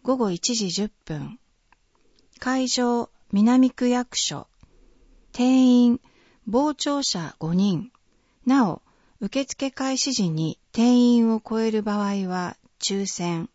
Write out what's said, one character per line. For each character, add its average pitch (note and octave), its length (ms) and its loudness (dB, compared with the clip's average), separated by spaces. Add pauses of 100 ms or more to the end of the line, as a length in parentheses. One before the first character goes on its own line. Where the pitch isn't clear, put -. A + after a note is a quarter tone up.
午 C4 160 -2
後 A3 140 0
一 G3+ 240 -4
時 G#3 140 -2
十 G3 200 -4 (160)
分。 D3 340 -10 (1000)
会 C4 280 -2
場、 A#3+ 420 -2 (220)
南 B3 380 4
区 B3 200 -2
役 B3 280 -2
所。 - 300 -6 (840)
定 - 120 -2
員、 B3 580 6 (440)
傍 C4+ 300 0
聴 C#4+ 260 -4
者 E3+ 380 -6
五 D#3+ 140 -4
人。 G3 380 0 (540)
な B3+ 240 2
お、 D3 120 -8 (380)
受 C4 260 -4
付 C4+ 260 -8
開 C4+ 260 -6
始 C#4 140 -4
時 G#3+ 180 -2
に D#3+ 300 -4 (120)
定 A#3+ 220 4
員 A#3+ 400 4
を A3 140 -2
超 A3 140 -4
え A3+ 100 0
る G#3+ 100 -2
場 G#3 140 -4 (120)
合 G3 200 -4
は F3+ 300 -6 (220)
抽 G3 260 -4
選。 F3 500 -6